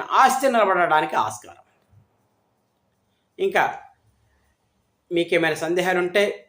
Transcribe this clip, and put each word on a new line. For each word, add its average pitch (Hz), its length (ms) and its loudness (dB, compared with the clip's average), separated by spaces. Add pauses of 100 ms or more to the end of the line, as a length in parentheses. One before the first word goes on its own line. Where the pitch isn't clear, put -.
(220)
ఆస్తి 262 320 2
నిలబడడానికి 175 640 2 (100)
ఆస్కారం. - 380 -14 (1700)
ఇంకా 185 260 0 (1500)
మీకేమైనా 170 540 0
సందేహాలు 180 400 0
ఉంటే 180 180 0 (260)